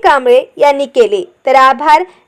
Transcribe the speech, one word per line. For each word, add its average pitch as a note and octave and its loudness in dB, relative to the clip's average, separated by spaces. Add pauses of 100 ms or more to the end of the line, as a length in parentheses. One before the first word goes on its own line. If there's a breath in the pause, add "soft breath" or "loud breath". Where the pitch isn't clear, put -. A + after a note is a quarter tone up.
कांबळे C4 0 (140)
यांनी C#4 -2
केले, G#3 -2 (220)
तर C4 0
आभार C4+ 2 (240 soft breath)